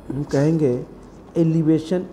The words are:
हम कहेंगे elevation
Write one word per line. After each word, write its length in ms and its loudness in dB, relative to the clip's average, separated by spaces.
हम 140 -4
कहेंगे 640 0
elevation 680 2